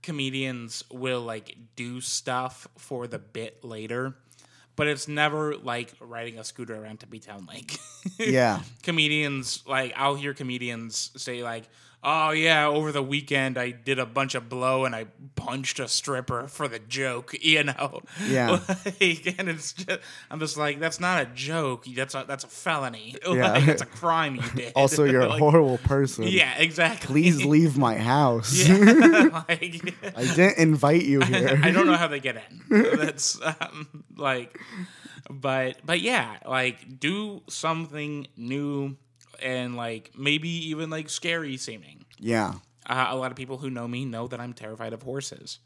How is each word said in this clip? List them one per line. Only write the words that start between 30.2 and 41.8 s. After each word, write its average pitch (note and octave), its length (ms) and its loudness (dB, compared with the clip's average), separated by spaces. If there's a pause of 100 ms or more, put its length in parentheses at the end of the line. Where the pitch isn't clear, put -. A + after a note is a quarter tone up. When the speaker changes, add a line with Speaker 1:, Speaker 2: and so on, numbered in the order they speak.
Speaker 2:
didn't F3+ 240 6
invite D#3 460 6
you C#3 160 4
Speaker 1:
<laughs> - 20 8
I, - 20 8
Speaker 2:
here. F#3 380 4
Speaker 1:
I D#3+ 80 6
don't F#3+ 160 4
know F3 100 6
how E3+ 100 2
they D3 120 -4
get C3 180 -4
in. - 640 2
That's, D3+ 440 -2
um, D#3 600 -8 (120)
like, C3 400 -4 (720)
but, C3 560 -4
but E3+ 180 -2
yeah, F3+ 340 -2 (100)
like, B2+ 540 -4
do G3+ 500 -4
something D3 800 -6 (100)
new C#3 580 -6 (460)
and, B2+ 340 -4
like, A#2 400 -10
maybe D3 340 -2 (200)
even, D#3 220 -6
like, D#3 180 -8
scary D#3+ 480 -6
seeming. F2 480 -16 (140)